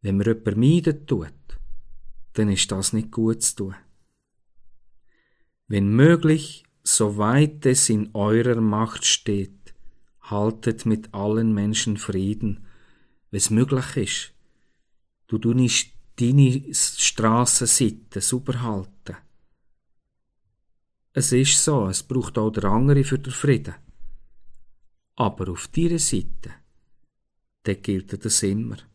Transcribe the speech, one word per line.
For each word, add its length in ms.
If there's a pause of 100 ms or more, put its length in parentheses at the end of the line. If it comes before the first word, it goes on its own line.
Wenn 160
man 100
jemanden 340
meiden 460
tut, 280 (960)
dann 160
ist 240
das 200
nicht 180
gut 320
zu 140
tun. 180 (1900)
"Wenn 280
möglich, 720 (180)
soweit 840
es 240
in 240
eurer 460
Macht 440
steht, 680 (460)
haltet 640
mit 260
allen 400
Menschen 460
Frieden." 680 (640)
Wenn's 200
möglich 460
ist. 380 (920)
Du, 100
du 160
nicht 420 (220)
deine 560
Strassenseite 1500
sauber 400
halten. 540 (2000)
Es 200
ist 300
so, 260
es 140
braucht 360
auch 120
der 140
andere 400
für 140
den 140
Frieden. 420 (1400)
Aber 340
auf 180
deiner 300
Seite, 560 (1080)
da 100
gilt 500
das 200
immer. 340 (160)